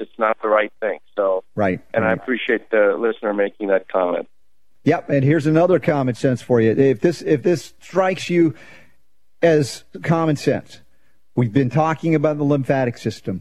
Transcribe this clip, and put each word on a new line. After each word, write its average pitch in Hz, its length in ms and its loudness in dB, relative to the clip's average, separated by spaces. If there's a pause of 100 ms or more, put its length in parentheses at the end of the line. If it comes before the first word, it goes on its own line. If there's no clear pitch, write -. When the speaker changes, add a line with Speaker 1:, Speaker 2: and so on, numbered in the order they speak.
Speaker 1:
it's - 180 -12
not 110 240 0
the 110 60 -4
right 107 320 2
thing." 95 180 -4 (180)
So, 95 280 -2 (100)
Speaker 2:
Right, 95 240 0 (160)
Speaker 1:
and 113 100 0
I 110 40 0
Speaker 2:
right. 110 100 0
Speaker 1:
appreciate 117 520 -4
the 101 280 2
listener 110 340 -2
making 101 360 -4
that 95 200 0
comment. 90 400 -2 (540)
Speaker 2:
Yep, 156 280 -2
and 139 140 2
here's 151 220 2
another 165 320 4
common 135 380 -2
sense 127 260 -2
for 120 180 2
you. 110 120 4
If 135 280 2
this, 170 220 0
if 147 220 0
this 170 360 -2
strikes 185 480 -2
you 170 260 2 (880)
as 151 420 0 (180)
common 160 340 0
sense, - 440 -4 (560)
we've 120 160 0
been 127 180 2
talking 160 440 0
about 151 220 0
the 147 80 -4
lymphatic 135 540 0
system. 104 420 -8